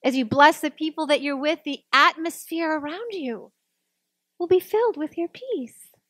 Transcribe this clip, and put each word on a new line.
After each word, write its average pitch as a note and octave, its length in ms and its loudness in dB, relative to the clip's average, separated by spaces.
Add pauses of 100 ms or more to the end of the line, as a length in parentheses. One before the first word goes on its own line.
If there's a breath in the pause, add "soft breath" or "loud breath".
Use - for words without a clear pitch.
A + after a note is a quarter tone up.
as B3+ 120 0
you C4 100 0
bless C#4+ 360 6
the D4 100 -2
people D#4 360 -6
that C#4 140 2
you're C#4+ 160 -2
with, D4+ 260 -2
the C#4 160 -6 (120)
atmosphere E4 800 0
around D#4 400 -6
you B3+ 400 -8 (880)
will F4 80 -4
be F#4 120 4
filled G#4+ 380 0
with D4+ 200 -8
your E4+ 100 -4
peace. F4+ 600 -10 (200)